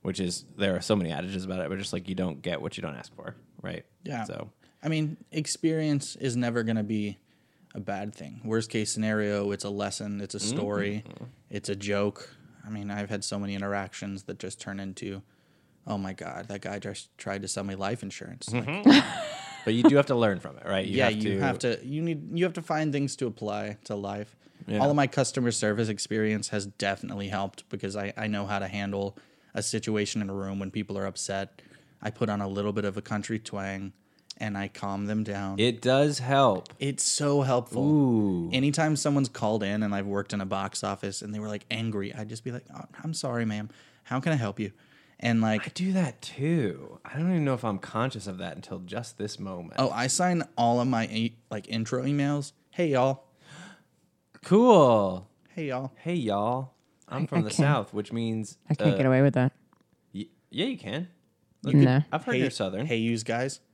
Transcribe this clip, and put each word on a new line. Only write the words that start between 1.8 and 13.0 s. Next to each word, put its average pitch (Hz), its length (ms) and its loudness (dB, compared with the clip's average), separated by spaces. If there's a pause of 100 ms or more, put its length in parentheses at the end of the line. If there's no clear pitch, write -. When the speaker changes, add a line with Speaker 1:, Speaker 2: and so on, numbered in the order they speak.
Speaker 1:
like, 90 140 -6
you 95 80 -4
don't 90 260 -2
get 85 200 -4
what - 160 -6
you - 40 -10
don't 76 140 -8
ask - 180 -16
for, - 220 -14 (260)
right? 87 240 -10 (180)
Speaker 2:
Yeah. 120 200 -8
Speaker 1:
So. - 260 -10 (320)
Speaker 2:
I - 60 -4
mean, 156 300 0 (140)
experience 156 840 0
is 127 200 -2
never 120 280 0
gonna 110 200 0
be 104 360 -2 (560)
a - 40 -8
bad 101 340 -6
thing. - 300 -14
Worst 113 280 0
case 107 200 0
scenario, 104 600 0
it's 101 120 -4
a 101 60 -4
lesson, 101 500 -4
it's 101 160 -8
a 104 60 -6
story, 104 680 -2
Speaker 1:
Mm-hmm. - 160 -14 (280)
Speaker 2:
it's - 180 -6
a 101 60 -2
joke. 101 600 -2 (300)
I 104 40 -14
mean, 104 220 -8
I've 101 180 -6